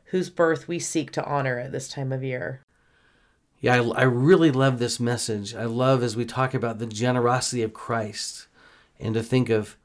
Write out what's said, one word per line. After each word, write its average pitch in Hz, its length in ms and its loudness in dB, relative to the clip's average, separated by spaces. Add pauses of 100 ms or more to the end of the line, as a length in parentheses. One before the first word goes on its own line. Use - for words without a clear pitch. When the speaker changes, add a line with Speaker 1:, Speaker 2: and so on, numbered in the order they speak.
Speaker 1:
whose 180 220 -2
birth 160 380 0
we 170 140 -4
seek - 320 -4
to 151 120 -4
honor 135 360 -2
at 131 100 -10
this 135 180 -8
time 135 240 -6
of 131 120 -4
year. 131 380 -6 (960)
Speaker 2:
Yeah, 123 220 4
I, 120 200 -2
I - 20 2
really 143 480 6
love 131 280 2
this 120 220 -2
message. 117 540 -2
I 113 100 -6
love 123 380 2
as 113 120 0
we 117 120 -2
talk 127 260 -2
about 113 260 -2
the 117 80 -6
generosity 120 760 0
of 110 100 -2
Christ - 760 -6 (520)
and 110 140 -2
to 113 80 0
think 127 260 2
of 107 360 0